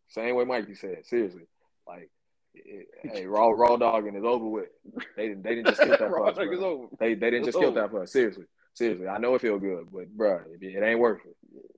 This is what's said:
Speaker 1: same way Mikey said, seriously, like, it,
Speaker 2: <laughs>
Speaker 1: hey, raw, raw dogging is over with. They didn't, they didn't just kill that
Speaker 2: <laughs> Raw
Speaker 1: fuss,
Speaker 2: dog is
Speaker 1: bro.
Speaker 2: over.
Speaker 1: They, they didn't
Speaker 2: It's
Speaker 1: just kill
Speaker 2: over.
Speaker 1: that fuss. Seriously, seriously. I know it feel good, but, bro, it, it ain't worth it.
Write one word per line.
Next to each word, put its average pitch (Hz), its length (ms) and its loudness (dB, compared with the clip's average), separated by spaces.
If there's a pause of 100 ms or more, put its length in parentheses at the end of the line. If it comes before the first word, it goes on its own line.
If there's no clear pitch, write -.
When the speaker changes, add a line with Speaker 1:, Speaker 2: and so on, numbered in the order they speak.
Speaker 1:
same 120 260 -4
way 123 100 2
Mikey 107 300 -4
said, 90 320 -12
seriously, 92 400 -2 (400)
like, 87 220 -18 (440)
it, - 420 -20
Speaker 2:
<laughs> - 80 -20
Speaker 1:
hey, 104 220 -8
raw, 107 240 4
raw 117 280 6
dogging 110 380 2
is 101 80 -6
over 117 220 0
with. 107 240 -6 (460)
They 107 140 -4
didn't, 95 140 -10
they 110 120 0
didn't 120 120 0
just - 140 2
kill - 160 4
that 226 40 0
Speaker 2:
<laughs> 214 100 0
Raw 196 160 0
Speaker 1:
fuss, 175 100 0
Speaker 2:
dog 165 160 -4
is - 60 -4
Speaker 1:
bro. 190 100 -4
Speaker 2:
over. 131 180 -6 (120)
Speaker 1:
They, 113 140 2
they 110 180 0
didn't 120 160 0
Speaker 2:
It's - 0 -
Speaker 1:
just 120 120 -2
kill 135 100 4
Speaker 2:
over. 117 120 0
Speaker 1:
that 104 100 -2
fuss. 95 200 -8
Seriously, 101 340 0 (280)
seriously. 92 340 -2
I 101 120 -4
know 123 160 2
it 123 60 0
feel 107 180 0
good, 90 340 -6
but, 90 160 -12
bro, 104 320 0 (180)
it, 95 60 -14
it 95 180 -4
ain't 113 160 2
worth 113 260 2
it. - 100 -20 (420)